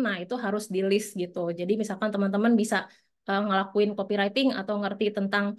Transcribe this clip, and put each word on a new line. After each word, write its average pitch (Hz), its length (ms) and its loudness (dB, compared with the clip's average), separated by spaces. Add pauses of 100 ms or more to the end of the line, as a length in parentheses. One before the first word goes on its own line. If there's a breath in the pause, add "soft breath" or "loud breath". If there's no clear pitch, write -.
nah 202 160 -2
itu 175 160 -6
harus 214 320 -4
di 190 160 -2
list 196 320 0
gitu. 175 400 -4
Jadi 180 240 0
misalkan 208 320 -2
teman-teman 202 480 2
bisa, 208 320 0 (380 soft breath)
eh, 196 160 0
ngelakuin 208 500 2
copywriting 208 640 0
atau 202 260 -4
ngerti 202 320 -2
tentang 202 440 0